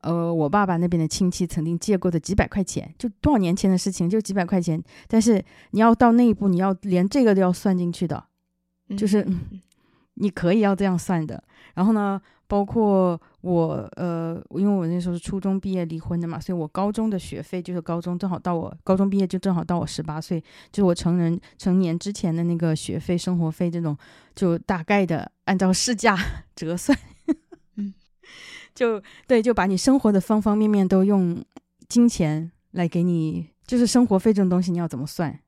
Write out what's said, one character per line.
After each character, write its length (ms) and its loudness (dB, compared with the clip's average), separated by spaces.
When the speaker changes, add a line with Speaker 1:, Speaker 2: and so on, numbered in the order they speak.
Speaker 1:
呃， 320 -2
我 140 0
爸 180 2
爸 120 2
那 100 2
边 100 2
的 80 2
亲 240 0
戚 160 -2
曾 200 -4
经 120 -2
借 200 0
过 120 0
的 80 0
几 160 -4
百 140 2
块 160 -4
钱， 340 -8
就 120 -6
多 140 2
少 40 4
年 160 2
前 160 0
的 80 2
事 140 -2
情， 180 -2
就 120 0
几 120 -8
百 120 0
块 160 0
钱， 200 -2
但 140 4
是 220 4
你 100 0
要 120 6
到 200 4
那 120 6
一 80 4
步， 140 -2
你 100 2
要 140 0
连 240 2
这 140 0
个 140 6
都 60 2
要 100 2
算 260 0
进 140 -2
去 160 -4
的， 160 -8
就 80 -2
是， 180 4
Speaker 2:
嗯， 40 -4
嗯， 140 -2
嗯。 100 -18
Speaker 1:
你 100 0
可 220 0
以 100 4
要 140 2
这 80 -2
样 140 0
算 280 -2
的。 160 -12
然 100 0
后 80 4
呢， 260 -2
包 180 0
括 560 2
我， 540 -2
呃， 480 -6
因 120 0
为 80 2
我 120 -2
那 120 -2
时 100 -4
候 40 -4
是 60 -6
初 200 -8
中 200 -2
毕 120 -6
业 140 -2
离 140 -8
婚 200 -6
的 80 -6
嘛， 120 -8
所 140 -6
以 40 -4
我 100 -4
高 240 -4
中 160 -2
的 120 -2
学 200 -10
费， 220 -8
就 100 -12
是 80 -4
高 220 -6
中 160 -6
正 100 -4
好 120 -4
到 160 -4
我， 280 -8
高 140 2
中 100 2
毕 120 0
业 80 0
就 100 -4
正 160 -2
好 100 -2
到 140 -2
我 80 -2
十 160 -10
八 180 -8
岁， 220 -6
就 60 -8
是 60 2
我 120 4
成 220 0
人， 220 0
成 180 2
年 220 0
之 120 -8
前 240 -4
的 100 -2
那 120 0
个 180 0
学 240 -6
费、 160 -2
生 220 -2
活 140 0
费 180 -2
这 100 -6
种， 160 -4
就 240 0
大 240 -6
概 240 2
的 260 -4
按 100 0
照 160 2
市 240 0
价 220 2
<laughs> 220 -16
折 200 -6
算。 220 2
Speaker 2:
嗯。 180 -8
Speaker 1:
就， 260 0
对， 120 6
就 140 2
把 140 2
你 100 2
生 220 4
活 120 4
的 80 6
方 220 0
方 160 2
面 100 2
面 200 2
都 160 4
用 420 0
金 220 4
钱 420 -2
来 160 -2
给 160 0
你， 460 -2
就 100 -2
是 80 4
生 180 4
活 140 2
费 160 2
这 80 2
种 80 2
东 100 2
西 120 -2
你 80 -2
要 80 -4
怎 100 -8
么 80 -6
算？ 420 -6